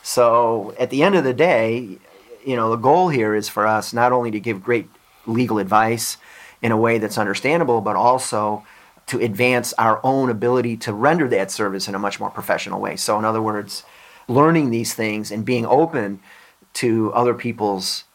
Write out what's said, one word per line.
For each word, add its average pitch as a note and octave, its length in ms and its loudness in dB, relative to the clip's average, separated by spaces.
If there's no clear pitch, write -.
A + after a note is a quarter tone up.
So A#2 720 2
at A#2+ 120 -2
the C3+ 120 0
end G3 140 4
of E3 80 4
the C3 100 0
day, A#2 640 0
you C3+ 120 -2
know, A2+ 120 0
the A2+ 60 2
goal C#3+ 340 4
here A2+ 240 0
is G#2 160 -2
for G#2 160 0
us G#2+ 280 0
not A#2+ 180 2
only A#2+ 200 0
to G#2+ 80 -6
give G2 220 -6
great A2 260 -2
legal A2+ 340 0
advice A2 580 0
in A#2 120 0
a A2 40 2
way A#2 200 2
that's G#2+ 200 -4
understandable, B2 640 0
but G2+ 140 -2
also G#2+ 680 0
to C3 120 -4
advance A#2+ 580 0
our A2+ 260 2
own C3 260 2
ability A#2+ 460 0
to A2+ 180 -8
render C#3+ 360 2
that G2 220 0
service G2 360 -4
in G2+ 80 -8
a G2 40 -4
much G2+ 200 -4
more G#2 100 -6
professional G2+ 520 -4
way. G2+ 160 -6
So G#2+ 200 -2
in A2 60 -2
other A2 180 0
words, G#2 420 -6
learning D3 440 4
these A#2 220 -2
things G#2+ 380 -6
and G#2+ 140 -6
being A#2 200 -2
open B2+ 540 0
to A2 400 0
other A#2+ 200 2
people's G#2 720 -4